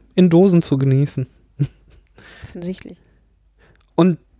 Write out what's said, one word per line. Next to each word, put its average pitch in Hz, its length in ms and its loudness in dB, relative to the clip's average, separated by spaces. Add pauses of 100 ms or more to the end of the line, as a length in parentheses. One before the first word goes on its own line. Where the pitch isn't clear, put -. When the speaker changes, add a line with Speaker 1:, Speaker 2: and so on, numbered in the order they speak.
(160)
Speaker 1:
in 180 160 4
Dosen 175 320 4
zu 143 160 -4
genießen. 135 480 -2 (320)
<laughs> 139 80 -4 (840)
Speaker 2:
Offensichtlich. 180 500 -14 (920)
Speaker 1:
Und 170 240 0 (220)